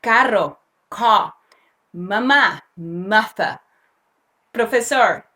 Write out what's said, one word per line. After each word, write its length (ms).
Carro, 580
car. 460
Mamá, 720
mother. 840
Profesor 720